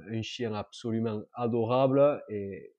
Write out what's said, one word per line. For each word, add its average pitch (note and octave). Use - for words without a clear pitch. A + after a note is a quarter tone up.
un A2+
chien A2+
absolument A2
adorable B2+
et G2